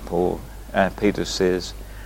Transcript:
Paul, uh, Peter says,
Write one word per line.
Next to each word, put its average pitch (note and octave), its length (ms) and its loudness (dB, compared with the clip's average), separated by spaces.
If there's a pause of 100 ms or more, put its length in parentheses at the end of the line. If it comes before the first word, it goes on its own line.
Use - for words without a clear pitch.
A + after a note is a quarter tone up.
Paul, F2 340 2 (340)
uh, F#2+ 160 4
Peter F#2+ 340 2
says, F2+ 500 0 (320)